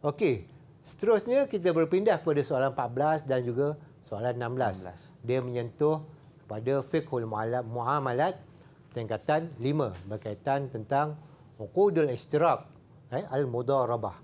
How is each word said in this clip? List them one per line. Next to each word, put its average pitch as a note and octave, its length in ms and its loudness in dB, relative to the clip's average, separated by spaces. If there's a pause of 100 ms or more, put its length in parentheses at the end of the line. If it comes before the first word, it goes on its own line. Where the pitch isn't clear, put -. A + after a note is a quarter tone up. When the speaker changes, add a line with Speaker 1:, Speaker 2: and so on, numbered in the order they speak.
Speaker 1:
Okey, D3 480 0 (320)
seterusnya A#3 640 2
kita F#3 240 2
berpindah E3+ 480 4
kepada D3 240 2
soalan C3 320 0
empat A#2+ 160 -2
belas D3+ 320 2
dan B2+ 240 0
juga C#3 320 -2 (240)
soalan A#2 320 -4
enam A#2+ 240 -4
belas. G2 240 0
Speaker 2:
Enam F2+ 80 -10
belas. F2 100 -18 (220)
Speaker 1:
Dia B2 160 0
menyentuh B2 580 0 (460)
kepada A2+ 400 -2
fiqhul B2+ 480 -2
muala-, A2+ 320 -2
muamalat B2+ 720 0 (560)
tingkatan C3+ 720 -2
lima C3+ 320 0 (160)
berkaitan B2 560 -4
tentang C#3 480 -2 (480)
uqudul E3 480 2
ishtirak, D3 560 0 (480)
eh, D#3+ 160 -2
al-mudarabah. A#2+ 920 0